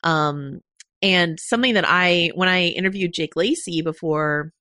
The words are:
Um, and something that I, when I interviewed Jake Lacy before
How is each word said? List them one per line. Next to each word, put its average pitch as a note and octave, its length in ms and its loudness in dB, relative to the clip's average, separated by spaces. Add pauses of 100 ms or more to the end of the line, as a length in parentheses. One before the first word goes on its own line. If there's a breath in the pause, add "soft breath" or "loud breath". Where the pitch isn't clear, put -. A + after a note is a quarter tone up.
Um, D3 600 -2 (400)
and F3+ 360 2
something A#3+ 360 0
that F3+ 120 4
I, F3 480 2
when F#3 140 2
I F3+ 200 2
interviewed F#3 440 -2
Jake - 240 -4
Lacy F3 460 -2
before D#3 800 -2